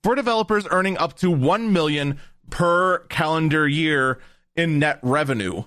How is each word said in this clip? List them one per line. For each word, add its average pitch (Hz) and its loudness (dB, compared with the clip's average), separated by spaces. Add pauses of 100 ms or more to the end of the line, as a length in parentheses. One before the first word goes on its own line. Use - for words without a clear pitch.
for 233 2
developers 220 0
earning 185 0
up - -4
to 180 0
one 175 2
million 147 0 (300)
per 175 0
calendar 156 0
year 143 0 (360)
in 165 0
net 147 0
revenue. 123 -2